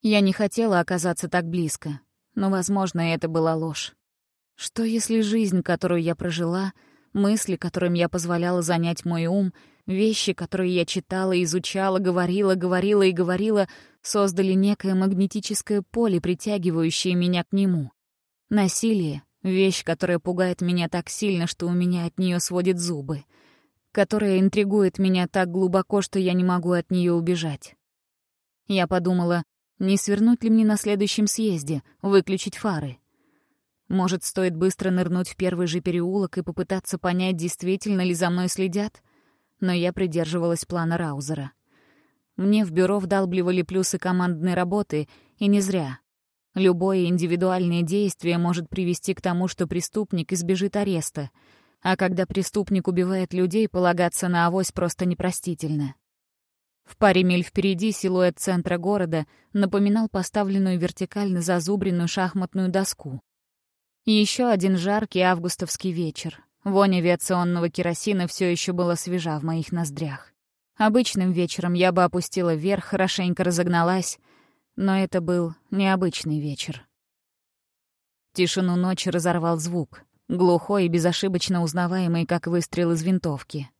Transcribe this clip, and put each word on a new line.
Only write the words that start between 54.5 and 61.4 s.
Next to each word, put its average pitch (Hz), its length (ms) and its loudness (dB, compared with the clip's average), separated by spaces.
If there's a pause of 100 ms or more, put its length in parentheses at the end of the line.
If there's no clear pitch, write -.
просто 180 340 -2
непростительно. 156 880 -4 (880)
В - 120 -20
паре 185 260 6
миль 180 220 2
впереди 196 480 0
силуэт 180 480 0
центра 180 380 0
города 170 480 -2 (260)
напоминал 202 560 2
поставленную 196 720 0
вертикально 180 600 -2